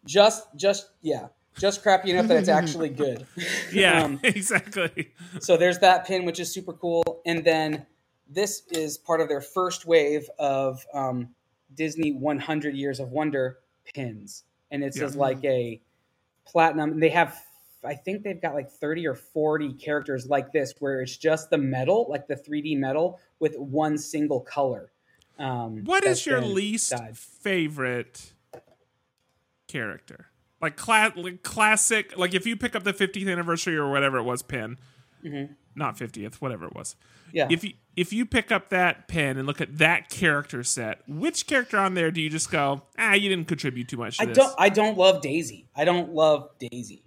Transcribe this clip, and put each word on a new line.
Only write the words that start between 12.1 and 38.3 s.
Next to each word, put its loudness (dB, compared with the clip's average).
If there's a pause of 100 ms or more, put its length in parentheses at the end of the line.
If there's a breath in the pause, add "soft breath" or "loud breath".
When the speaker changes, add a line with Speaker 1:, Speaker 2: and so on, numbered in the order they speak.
Speaker 1:
one -2
hundred -2
Years -4
of -8
Wonder -2 (360)
pins. -10 (260)
And -4
it's -6
Speaker 3:
Yeah. -4
Speaker 1:
just, -6
like, 0
a 0 (640)
platinum. 2
And 0
they 6
have, 2 (480)
I -8
think -8
they've -8
got, -4
like, -6
thirty -6
or -4
forty -2
characters -6
like -2
this, -2
where -2
it's -8
just 0
the 2
metal, 2
like, -8
the 2
three -6
D -4
metal 0 (180 loud breath)
with 0
one 0
single -2
color. -4 (480)
Um, -6
Speaker 3:
What 2
Speaker 1:
that's 2
Speaker 3:
is -6
your 2
Speaker 1:
been -2
Speaker 3:
least -2
Speaker 1:
dyed. -6
Speaker 3:
favorite -4 (1400)
character? -10 (340)
Like, -4
cla-, 2
like, -10
classic, 0
like, 0
if 0
you -4
pick -6
up -4
the 0
fiftieth -2
anniversary -2
or 0
whatever 2
it 0
was -2
pin, -8 (460 soft breath)
Speaker 1:
Mm-hmm. -8 (240)
Speaker 3:
not -4
fiftieth, -10
whatever -6
it -14
was. -12 (360 soft breath)
Speaker 1:
Yeah. 2
Speaker 3:
If 2
you, -10 (220)
if -2
you -2
pick -2